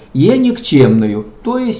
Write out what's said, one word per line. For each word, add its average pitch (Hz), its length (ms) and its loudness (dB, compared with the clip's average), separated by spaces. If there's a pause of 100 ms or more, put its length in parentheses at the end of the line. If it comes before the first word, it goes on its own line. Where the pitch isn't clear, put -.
(140)
є 202 240 2
нікчемною, 110 880 0 (180)
тобто 247 380 -4